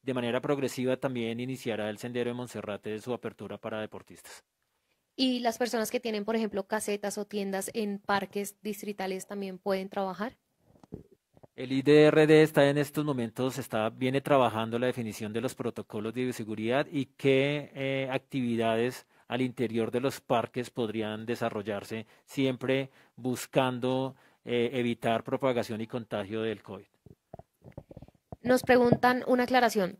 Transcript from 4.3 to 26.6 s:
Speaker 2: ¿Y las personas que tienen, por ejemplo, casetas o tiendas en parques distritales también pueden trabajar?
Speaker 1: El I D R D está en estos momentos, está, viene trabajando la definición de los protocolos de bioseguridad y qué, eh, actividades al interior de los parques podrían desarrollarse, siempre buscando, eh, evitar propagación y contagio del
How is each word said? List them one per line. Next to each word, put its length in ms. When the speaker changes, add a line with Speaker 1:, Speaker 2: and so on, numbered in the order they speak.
Speaker 2:
¿Y 240
las 180
personas 320
que 120
tienen, 240
por 100
ejemplo, 320
casetas 500
o 80
tiendas 480
en 240
parques 640
distritales 640
también 320
pueden 320
trabajar? 480
Speaker 1:
El 160
I 120
D 240
R 200
D 160
está 260
en 80
estos 280
momentos, 520
está, 320
viene 300
trabajando 580
la 100
definición 440
de 80
los 160
protocolos 580
de 100
bioseguridad 680
y 140
qué, 680
eh, 380
actividades 920
al 120
interior 480
de 120
los 180
parques 500
podrían 560
desarrollarse, 840
siempre 640
buscando, 1000
eh, 300
evitar 500
propagación 560
y 80
contagio 540
del 200